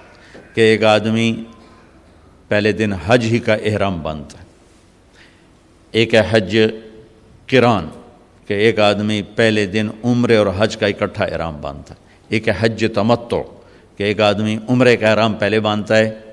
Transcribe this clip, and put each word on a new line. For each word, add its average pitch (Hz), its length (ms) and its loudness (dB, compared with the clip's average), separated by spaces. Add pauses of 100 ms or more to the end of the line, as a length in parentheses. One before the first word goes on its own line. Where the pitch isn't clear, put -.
(560)
कि 113 80 2
एक 110 220 4
आदमी 110 460 2 (1200)
पहले 104 240 2
दिन 110 200 -2
हज 104 300 2
ही 113 160 0
का 110 140 0
एहराम 98 480 -2
बांधता 76 360 -10
है, - 60 -20 (1500)
एक 113 220 0
है 110 140 6
हज 101 260 0 (920)
क़िरान, 117 420 2 (580)
कि 104 40 -2 (100)
एक 107 180 4
आदमी 104 400 0 (120)
पहले 110 340 0
दिन 104 240 -4 (140)
उम्रे 120 320 2
और 104 180 2
हज 107 200 -2
का 107 120 -2
इकट्ठा 104 380 -4
एहराम 80 360 -6
बांधता 71 320 -12
है, - 60 -20 (300)
एक 110 180 -2
है 110 80 2
हज 107 280 -2 (120)
तमत्तु, 107 440 0 (600)
कि 101 60 -4
एक 104 180 0
आदमी 107 340 0 (120)
उम्रे 123 260 4
का 107 140 2
एहराम 110 260 2
पहले 104 260 -2
बांधता 107 340 -2
है 110 140 4 (240)